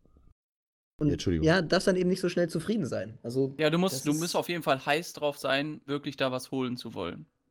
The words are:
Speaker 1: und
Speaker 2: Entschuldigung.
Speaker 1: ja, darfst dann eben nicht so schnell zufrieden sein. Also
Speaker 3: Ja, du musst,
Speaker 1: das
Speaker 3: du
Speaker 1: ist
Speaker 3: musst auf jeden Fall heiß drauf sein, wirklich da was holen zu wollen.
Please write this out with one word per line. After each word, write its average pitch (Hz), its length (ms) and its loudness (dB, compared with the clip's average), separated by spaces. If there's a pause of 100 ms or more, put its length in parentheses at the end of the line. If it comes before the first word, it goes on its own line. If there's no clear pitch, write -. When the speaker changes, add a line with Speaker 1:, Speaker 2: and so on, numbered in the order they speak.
(1000)
Speaker 1:
und 151 120 4
Speaker 2:
Entschuldigung. 87 360 2
Speaker 1:
ja, 170 160 6
darfst 165 260 2
dann 185 80 6
eben 180 120 2
nicht 185 120 0
so 180 80 2
schnell 175 200 2
zufrieden 180 380 -2
sein. 107 360 -6
Also 135 360 -2
Speaker 3:
Ja, 151 120 4
du 170 80 2
musst, 180 180 2
Speaker 1:
das 131 80 -8
Speaker 3:
du 147 80 2
Speaker 1:
ist 156 80 0
Speaker 3:
musst 175 160 -2
auf 156 120 0
jeden 170 140 -2
Fall 135 220 0
heiß 151 300 0
drauf 147 240 -2
sein, 147 460 -2
wirklich 143 320 -6
da 135 160 0
was 127 180 -6
holen 127 260 -2
zu 113 180 -12
wollen. 98 320 -8 (240)